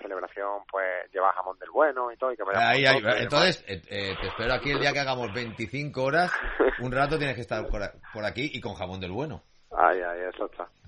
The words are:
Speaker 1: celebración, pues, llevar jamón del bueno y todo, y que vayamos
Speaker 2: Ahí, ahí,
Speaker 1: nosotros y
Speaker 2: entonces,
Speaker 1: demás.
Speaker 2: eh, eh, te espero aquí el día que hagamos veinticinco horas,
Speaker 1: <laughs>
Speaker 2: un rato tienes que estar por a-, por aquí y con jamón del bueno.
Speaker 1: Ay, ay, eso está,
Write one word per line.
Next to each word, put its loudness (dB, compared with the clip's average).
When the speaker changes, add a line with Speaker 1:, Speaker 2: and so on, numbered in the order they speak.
Speaker 1:
celebración, -6
pues, -2
llevar 4
jamón -6
del -14
bueno 2
y -12
todo, 0
y -8
que -8
vayamos 2
Speaker 2:
Ahí, 4
ahí, 8
Speaker 1:
nosotros 2
y 0
Speaker 2:
entonces, 2
Speaker 1:
demás. -8
Speaker 2:
eh, -6
eh, -4
te -4
espero -2
aquí -2
el 0
día 2
que -2
hagamos -2
veinticinco -6
horas, 4
Speaker 1:
<laughs> 2
Speaker 2:
un -4
rato 2
tienes -2
que -6
estar -4
por -2
a-, -6
por -4
aquí -2
y -8
con -6
jamón -6
del -6
bueno. -6
Speaker 1:
Ay, 4
ay, -4
eso -4
está, -10